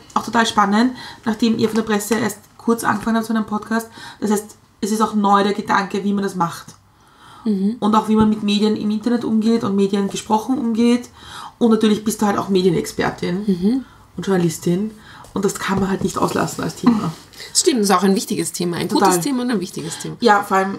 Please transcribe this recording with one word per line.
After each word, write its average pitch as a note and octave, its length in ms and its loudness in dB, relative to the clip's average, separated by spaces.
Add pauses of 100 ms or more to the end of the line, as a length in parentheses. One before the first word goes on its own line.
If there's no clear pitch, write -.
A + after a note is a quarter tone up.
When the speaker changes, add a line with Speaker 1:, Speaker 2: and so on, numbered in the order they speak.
(140)
Speaker 1:
auch G#3 100 -2
total A3+ 220 0
spannend, G#3+ 480 2 (320)
nachdem A3+ 340 2
ihr A3 100 2
von G#3+ 60 -4
der A3 80 0
Presse G#3+ 320 -2
erst G#3+ 240 -2 (180)
kurz A#3 260 0
angefangen A3+ 340 0
habt A3+ 100 -4
zu A#3 60 -2
einem A3 120 -2
Podcast. A3 420 -4 (320)
Das G#3 120 0
heißt, - 260 -2 (260)
es G3+ 80 -2
ist A3 100 0
auch G#3+ 120 0
neu G3+ 300 4
der G3+ 100 0
Gedanke, G3+ 500 -2
wie G3+ 100 0
man G3 100 0
das F3+ 120 -4
macht. E3+ 320 -4 (800)
Speaker 2:
Mhm. G#3 340 0
Speaker 1:
Und G#3+ 160 2
auch, G#3+ 140 2
wie G#3+ 60 4
man A3 140 6
mit G#3 140 -2
Medien G#3 320 2
im G#3 160 -4
Internet A#3+ 320 -2
umgeht A3+ 400 0
und G3 120 -2
Medien G3 340 2
gesprochen G#3+ 480 -2
umgeht. A#3 520 2 (500)
Und A#3 120 4
natürlich G#3+ 320 4
bist - 180 -4
du G#3+ 40 2
halt G3+ 120 2
auch - 120 -4
Medienexpertin F3+ 960 0
Speaker 2:
Mhm. G#3 400 0 (320)
Speaker 1:
und F3 80 -8
Journalistin. F3+ 680 0 (420)
Und G3+ 120 -2
das F#3+ 140 -2
kann G3 200 -2
man F#3+ 100 0
halt F#3+ 140 -2
nicht - 140 -4
auslassen - 460 -2
als E3+ 120 -6
Thema. G3 380 0 (400)
Speaker 2:
Stimmt, C4+ 280 2
das F#3+ 80 2
ist F#3 60 6
auch F3+ 80 2
ein F#3+ 120 4
wichtiges E3 380 -4
Thema. F3 240 -4
Ein E3 120 -4
Speaker 1:
Total. F#3+ 200 2
Speaker 2:
gutes F3+ 140 2
Thema B3 200 -2
und B3 80 -2
ein G#3 80 0
wichtiges E3 400 -8
Thema. D#3+ 200 -10
Speaker 1:
Ja, G#3 240 4
vor F#3+ 140 0
allem G3 220 -2